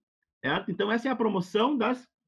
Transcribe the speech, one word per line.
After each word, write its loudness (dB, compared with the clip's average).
certo? -2
Então, -2
essa 0
é 0
a 0
promoção 0
das 0